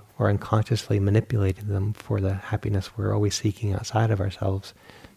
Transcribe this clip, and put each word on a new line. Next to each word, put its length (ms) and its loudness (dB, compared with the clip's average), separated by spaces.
or 100 2
unconsciously 720 0
manipulating 680 2
them 240 0
for 280 -4
the 140 0
happiness 640 -4
we're 180 0
always 200 2
seeking 380 -2
outside 380 0
of 100 2
ourselves. 540 -2